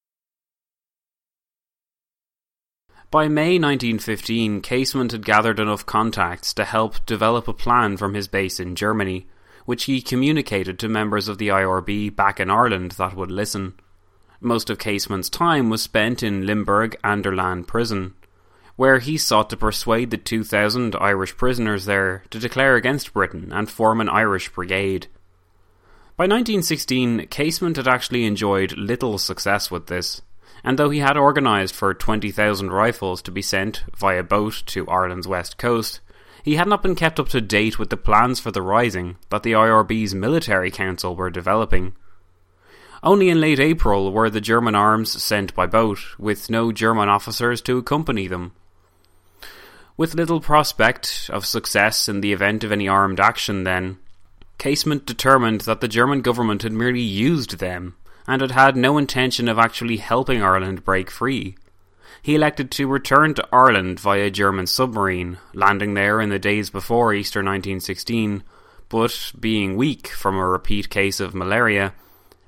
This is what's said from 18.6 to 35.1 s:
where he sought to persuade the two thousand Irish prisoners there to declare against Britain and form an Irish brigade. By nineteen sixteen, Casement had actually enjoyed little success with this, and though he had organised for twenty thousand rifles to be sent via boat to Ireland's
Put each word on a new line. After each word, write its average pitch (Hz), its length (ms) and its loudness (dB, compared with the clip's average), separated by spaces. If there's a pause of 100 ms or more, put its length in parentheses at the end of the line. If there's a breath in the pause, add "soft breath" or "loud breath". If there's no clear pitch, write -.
where 131 240 6
he 147 180 -4
sought 107 320 2
to 113 60 -8
persuade 113 540 0
the 113 60 -4
two 110 280 -4
thousand 107 500 0
Irish 95 420 0
prisoners 101 500 0
there 98 440 0
to 113 80 -12
declare 127 380 2
against 127 360 -2
Britain 90 400 -4
and 101 160 -4
form 110 320 2
an 104 80 -2
Irish 101 420 0
brigade. 95 580 -4 (1080 soft breath)
By 180 100 2
nineteen 214 360 2
sixteen, 127 640 0
Casement 165 500 -2
had 131 120 -2
actually 123 360 0
enjoyed 98 540 0
little 107 400 -2
success 98 520 -2
with 87 160 -8
this, - 360 -6 (420 soft breath)
and 131 140 0
though 147 120 4
he 147 80 -2
had 143 180 2
organised 135 580 2
for 98 200 0
twenty 107 360 0
thousand 101 400 0
rifles 98 520 -2
to - 80 -12
be 95 120 -8
sent 98 420 -2 (120)
via 92 260 0
boat 104 440 -2
to - 220 -6
Ireland's 90 400 -2